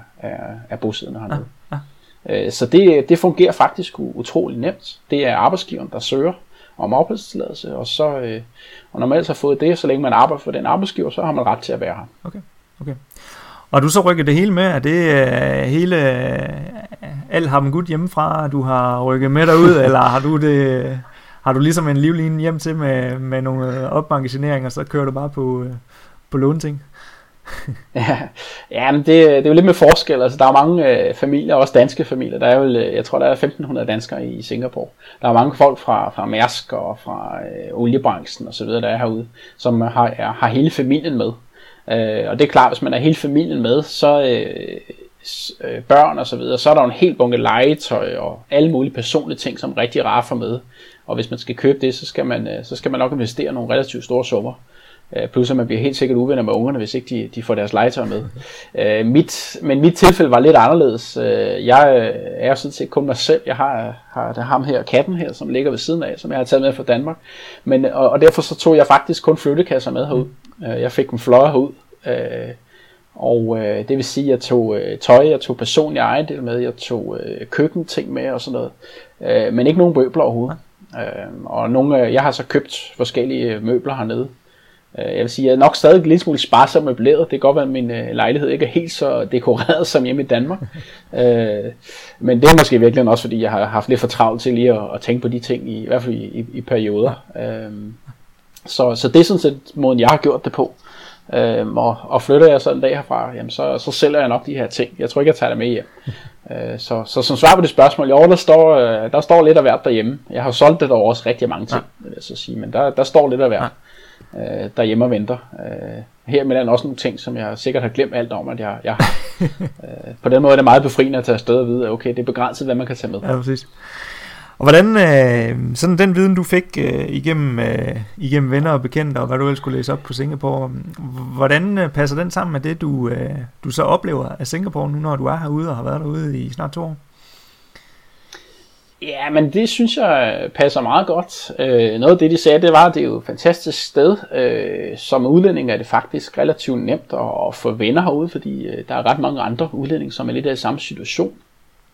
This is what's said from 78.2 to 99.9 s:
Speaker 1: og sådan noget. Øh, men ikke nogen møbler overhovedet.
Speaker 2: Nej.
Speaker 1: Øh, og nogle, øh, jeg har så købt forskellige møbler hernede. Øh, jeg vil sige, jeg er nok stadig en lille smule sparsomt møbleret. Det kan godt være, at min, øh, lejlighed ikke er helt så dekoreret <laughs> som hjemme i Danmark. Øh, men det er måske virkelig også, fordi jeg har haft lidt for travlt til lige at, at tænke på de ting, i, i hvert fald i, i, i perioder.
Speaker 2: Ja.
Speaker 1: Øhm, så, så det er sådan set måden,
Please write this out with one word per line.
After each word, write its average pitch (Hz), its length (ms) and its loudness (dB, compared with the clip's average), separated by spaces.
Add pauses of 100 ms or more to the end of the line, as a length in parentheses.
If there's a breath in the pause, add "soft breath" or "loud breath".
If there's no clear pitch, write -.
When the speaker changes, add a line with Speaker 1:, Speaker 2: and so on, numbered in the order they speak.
Speaker 1:
og 123 100 -6
sådan 123 180 -8
noget. 120 120 -8 (500 loud breath)
Øh, 113 320 0
men 123 140 2
ikke 165 120 2
nogen 175 180 4
møbler 135 260 2
overhovedet. 123 340 -2 (360)
Speaker 2:
Nej. 117 100 -10
Speaker 1:
Øh, 95 420 -12
og 113 240 -4
nogle, 131 360 2
øh, 117 80 -2
jeg 131 80 4
har 143 100 2
så 123 140 -8
købt - 520 -4
forskellige 120 640 -4
møbler 123 360 -2
hernede. 120 320 -6 (720 soft breath)
Øh, - 60 -6
jeg 104 160 -4
vil 117 80 -2
sige, 135 160 -4
jeg 127 60 4
er 131 60 4
nok 143 180 6
stadig 160 200 8
en 175 80 4
lille 160 160 4
smule 147 200 -2
sparsomt 139 460 2
møbleret. 135 340 2
Det 165 100 0
kan 135 100 -4
godt 139 160 4
være, 147 80 0
at 135 80 -4
min, 123 200 -4
øh, 117 200 -6
lejlighed 123 380 0
ikke 139 160 0
er 123 40 -6
helt 170 220 -4
så 123 340 -2
dekoreret 123 640 0
<laughs> - 60 -8
som 139 100 2
hjemme 131 180 -2
i 135 40 -4
Danmark. 131 340 -2 (540 loud breath)
Øh, 113 500 0 (560 loud breath)
men 123 220 0
det 147 80 8
er 160 100 8
måske 127 200 4
virkelig 120 280 4
også, 117 140 2
fordi 113 200 -4
jeg 107 100 -2
har 104 140 0
haft 107 240 -4
lidt 123 100 2
for 123 80 -2
travlt 113 340 0
til 127 120 -2
lige 120 200 4
at, 107 80 0 (120)
at - 80 -10
tænke 123 200 -4
på 123 60 -4
de 120 120 -4
ting, 120 300 -6
i, 110 140 -10
i - 40 -12
hvert 123 140 -2
fald 120 140 -6
i, 110 240 -10
i, 117 140 -8
i 135 80 -10
perioder. 110 640 -2 (120)
Speaker 2:
Ja. 113 300 -10
Speaker 1:
Øhm, 104 280 -14 (720)
så, 123 300 0
så 127 120 -4
det 143 120 8
er 170 40 10
sådan 185 160 2
set 139 200 0 (140)
måden, 131 260 0